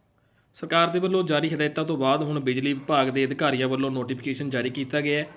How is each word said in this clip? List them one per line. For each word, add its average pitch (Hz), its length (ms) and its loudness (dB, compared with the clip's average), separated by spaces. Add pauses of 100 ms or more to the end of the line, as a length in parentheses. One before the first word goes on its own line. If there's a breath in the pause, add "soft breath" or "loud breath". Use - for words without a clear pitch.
(560)
ਸਰਕਾਰ 165 320 2
ਦੇ 175 100 0
ਵੱਲੋਂ 185 240 0
ਜਾਰੀ 156 260 2
ਹਦਾਇਤਾਂ 151 360 0
ਤੋਂ 160 120 -2
ਬਾਅਦ 135 260 2
ਹੁਣ 147 180 -2
ਬਿਜਲੀ 131 320 0
ਵਿਭਾਗ 135 360 2
ਦੇ 131 160 0
ਅਧਿਕਾਰੀਆਂ 131 440 0
ਵੱਲੋਂ 135 220 0
ਨੋਟੀਫਿਕੇਸ਼ਨ 131 600 -4
ਜਾਰੀ 127 200 -2
ਕੀਤਾ 139 300 -2
ਗਿਆ 147 180 0
ਹੈ। 151 80 -4 (100)